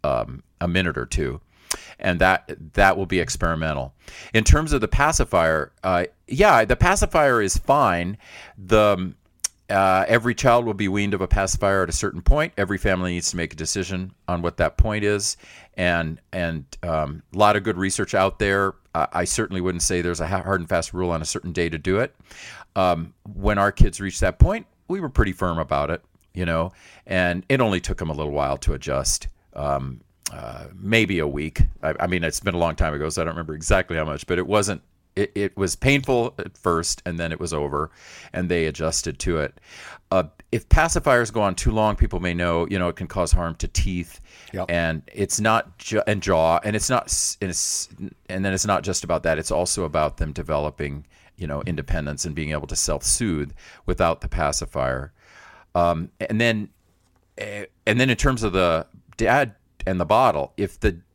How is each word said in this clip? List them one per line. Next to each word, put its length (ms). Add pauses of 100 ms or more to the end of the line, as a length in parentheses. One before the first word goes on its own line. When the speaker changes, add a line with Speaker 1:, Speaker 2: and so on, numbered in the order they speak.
Speaker 1:
um, 400 (200)
a 40
minute 300
or 80
two, 380 (560)
and 220
that, 300 (220)
that 240
will 80
be 160
experimental. 720 (400)
In 100
terms 300
of 80
the 80
pacifier, 840 (120)
uh, 220 (200)
yeah, 380
the 100
pacifier 680
is 160
fine. 580 (400)
The, 240
um, 360 (520)
uh, 380
every 260
child 320
will 100
be 120
weaned 260
of 80
a 60
pacifier 560
at 60
a 40
certain 300
point. 340
Every 220
family 360
needs 180
to 40
make 160
a 40
decision 560 (160)
on 120
what 180
that 180
point 260
is, 340 (380)
and, 460 (120)
and, 320 (200)
um, 400 (100)
a 40
lot 180
of 80
good 120
research 380
out 240
there. 360 (200)
Uh, 180
I 120
certainly 360
wouldn't 220
say 200
there's 180
a 80
ha-, 160
hard 160
and 80
fast 260
rule 160
on 100
a 40
certain 260
day 180
to 100
do 200
it. 160 (640)
Um, 360 (220)
when 240
our 140
kids 280
reached 200
that 180
point, 280 (200)
we 140
were 80
pretty 240
firm 260
about 320
it, 100 (320)
you 140
know, 240 (340)
and 440
it 120
only 200
took 180
them 100
a 60
little 180
while 260
to 140
adjust. 540 (280)
Um, 460 (320)
uh, 340 (100)
maybe 420
a 80
week. 360 (200)
I, 160
I 80
mean, 160
it's 160
been 160
a 40
long 180
time 180
ago, 140
so 120
I 40
don't 100
remember 200
exactly 420
how 80
much, 240
but 100
it 80
wasn't, 360 (320)
it, 200
it 220
was 200
painful 600
at 200
first, 480
and 120
then 140
it 80
was 140
over, 360 (440)
and 160
they 160
adjusted 540
to 180
it. 200 (520)
Uh, 140 (280)
if 160
pacifiers 640
go 80
on 140
too 160
long, 260
people 240
may 140
know, 340
you 100
know, 100
it 80
can 100
cause 260
harm 240
to 120
teeth 520 (320)
Speaker 2:
Yep. 160
Speaker 1:
and 340 (100)
it's 280
not 380
ju-, 280
and 160
jaw, 400
and 140
it's 140
not, 140
s-, 360
and 80
it's, 400 (400)
and 160
then 80
it's 140
not 160
just 220
about 180
that. 160
It's 120
also 340
about 340
them 140
developing, 720 (300)
you 100
know, 160
independence 600
and 100
being 160
able 160
to 100
self-soothe 760 (340)
without 340
the 80
pacifier. 840 (600)
Um, 360 (100)
and 200
then, 280 (680)
eh, 280 (200)
and 120
then 120
in 60
terms 260
of 100
the 340 (300)
dad 380 (320)
and 120
the 80
bottle, 500
if 220
the 200 (160)